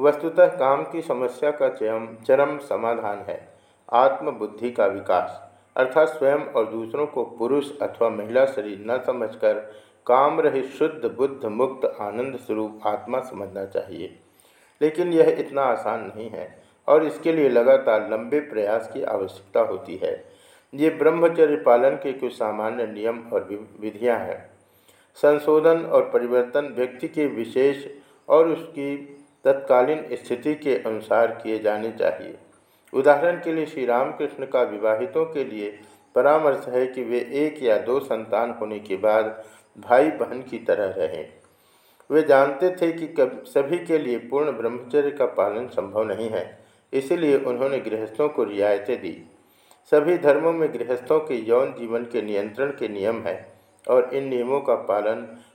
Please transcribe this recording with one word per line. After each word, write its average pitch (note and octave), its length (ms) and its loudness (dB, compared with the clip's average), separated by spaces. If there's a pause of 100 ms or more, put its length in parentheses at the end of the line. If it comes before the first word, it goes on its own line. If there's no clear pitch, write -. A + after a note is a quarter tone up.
वस्तुतः D#3+ 460 4
काम C#3 360 2
की D#3+ 200 -8
समस्या B2+ 480 -2
का C#3+ 180 0
चरम, A2+ 480 -4 (100)
चरम C#3+ 320 4
समाधान A2 600 -4
है F#2 300 -12 (440)
आत्मबुद्धि A#2+ 800 0
का A#2 160 2
विकास, G2 640 -2 (260)
अर्थात C#3+ 320 4
स्वयं C#3 300 0
और B2+ 280 -2
दूसरों A2+ 400 -6
को B2+ 180 -4
पुरुष A#2+ 540 -2
अथवा A2+ 300 0
महिला A2 380 2
शरीर G#2 400 -6
न B2+ 200 -2
समझकर A2+ 480 0 (520)
काम C#3+ 340 4
रहित C3+ 240 2
शुद्ध D3+ 460 -2
बुद्ध C3+ 360 -4
मुक्त C3 540 -2
आनंद A#2+ 360 -6
स्वरूप A2 500 -6
आत्मा A#2 340 -4
समझना G2 440 -10
चाहिए। F#2 540 -10 (640)
लेकिन E3+ 300 0
यह D#3+ 280 6
इतना C#3 220 -4
आसान A#2 380 -2
नहीं G#2+ 300 -12
है F2+ 320 -14 (260)
और D#3 160 6
इसके D#3 280 -2
लिए D3+ 160 4
लगातार A#2+ 640 4
लंबे A#2+ 300 -2
प्रयास A2 540 -4
की - 80 -6
आवश्यकता G2+ 580 -4
होती F#2+ 360 -2
है। - 280 -6 (500)
ये D3 160 4
ब्रह्मचर्य D#3+ 680 4
पालन B2+ 340 6
के C#3 220 -4
कुछ B2+ 200 -6
सामान्य A2 540 -4
नियम A2+ 460 -6
और F#2+ 120 0
वि-, G#2 360 -12
विधियाँ A2 380 -2
हैं। F#2+ 320 -10 (640)
संशोधन D#3 720 4
और C#3 180 4
परिवर्तन B2 760 0
व्यक्ति B2+ 300 -4
के D3+ 180 -2
विशेष B2+ 600 0 (420)
और E3 200 6
उसकी C#3+ 680 -8 (280)
तत्कालीन C3+ 680 2
स्थिति B2+ 420 -4
के C#3+ 220 -2
अनुसार A2 500 0
किए A2 320 -4
जाने G#2+ 340 -2
चाहिए। - 460 -4 (560)
उदाहरण D3 500 4
के E3 80 -4
लिए D#3+ 140 -2
श्री C3+ 200 -6
रामकृष्ण C3+ 600 -2
का B2+ 160 2
विवाहितों A2 640 0
के D3+ 180 -4
लिए G#2 340 -8 (360)
परामर्श C#3 540 4
है B2+ 180 0
कि B2+ 180 -6
वे A#2+ 140 -2
एक D3 440 -4
या G#2+ 160 4
दो C3 220 0
संतान A2+ 500 -2
होने G#2+ 280 -8
के F#2+ 180 -8
बाद G#2+ 480 0 (340)
भाई B2+ 320 6
बहन A#2+ 320 -6
की A#2+ 160 -10
तरह G2+ 260 0
रहें। F2+ 480 -4 (800)
वे D3+ 120 4
जानते C#3+ 480 4
थे E3+ 220 0
कि D#3+ 160 -8
कब-, B2+ 360 0
सभी D3 340 0
के E3 200 0
लिए B2 200 -2
पूर्ण C3+ 340 -2
ब्रह्मचर्य B2 580 -2
का C3 160 0
पालन G#2 400 0
संभव G2+ 380 -4
नहीं A2 240 -4
है, F#2 300 -6 (340)
इसीलिए C#3+ 460 2
उन्होंने B2+ 400 -2
गृहस्थों A2 500 -4
को C#3+ 160 -2
रियायतें G2+ 560 -2
दी। - 300 -12 (600)
सभी D3+ 280 4
धर्मों D3+ 340 4
में D#3+ 220 -2
गृहस्थों B2+ 460 0
के D3 140 -6
यौन A#2+ 440 2
जीवन A#2 260 -4
के A#2+ 180 -4
नियंत्रण G#2+ 480 -4
के B2 180 -6
नियम G#2 340 -4
हैं F#2 300 -8 (360)
और B2 260 4
इन C#3 140 -4
नियमों B2+ 320 0
का B2 140 2
पालन G#2+ 640 -2 (160)